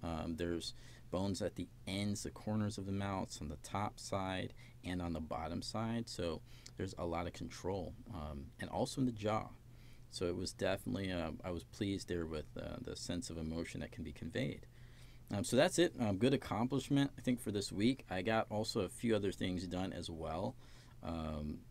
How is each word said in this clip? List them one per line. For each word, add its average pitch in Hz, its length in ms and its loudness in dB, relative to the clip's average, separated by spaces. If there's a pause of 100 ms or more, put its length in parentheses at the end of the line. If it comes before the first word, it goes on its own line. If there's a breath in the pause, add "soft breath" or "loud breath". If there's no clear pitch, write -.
Um, 82 340 0
there's 85 380 0 (360 loud breath)
bones 95 300 2
at 92 140 0
the - 140 -4 (180)
ends, 101 380 0
the - 60 -4
corners 104 460 0
of 98 80 -4
the 98 80 0
mouths, 98 480 0
on 76 80 -4
the 76 140 -4
top - 360 -2
side, 95 540 0 (320 loud breath)
and 90 160 0
on 85 140 0
the 80 60 -2
bottom 82 420 -2
side. 113 460 -2
So 85 340 -2 (340 loud breath)
there's 92 220 -2
a 87 80 0
lot 85 200 0
of 85 60 -4
control, 87 640 -4 (200)
um, 76 320 -4 (140)
and 92 80 -4
also 123 320 0
in 127 60 4
the 120 60 2
jaw. 104 360 2 (640 loud breath)
So - 160 0
it 87 100 2
was 92 160 -2
definitely, 98 580 2
uh, 85 200 2 (120)
I 92 80 -2
was 85 140 -4
pleased 98 440 0
there 85 180 2
with, 78 180 -2 (120)
uh, 78 260 -4
the - 120 -6
sense - 360 -4
of 82 80 -6
emotion 80 420 -2
that 73 120 -6
can - 120 -6
be 76 80 -6
conveyed. - 540 -4 (680 loud breath)
Um, 101 100 4
so - 140 2
that's 170 220 8
it. 170 200 6
Um, 104 200 4
good 131 160 8
accomplishment, 131 840 4
I - 40 -12
think, 123 180 4
for 113 100 -2
this 101 220 2
week. 113 380 4
I 92 100 2
got 110 300 6
also 107 300 2
a 90 80 4
few 110 280 4
other 101 160 4
things 92 340 2
done 90 260 0
as 87 180 -4
well. 80 440 -2 (480 loud breath)
Um, 78 580 -2 (100)